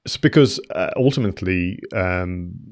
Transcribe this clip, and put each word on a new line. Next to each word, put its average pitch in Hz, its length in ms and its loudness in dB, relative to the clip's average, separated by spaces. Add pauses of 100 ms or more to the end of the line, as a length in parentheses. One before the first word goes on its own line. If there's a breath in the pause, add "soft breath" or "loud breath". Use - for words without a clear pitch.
It's - 140 -8
because, 147 420 4 (160)
uh, 90 220 -2
ultimately, 104 840 0 (160)
um, 90 560 -2 (200)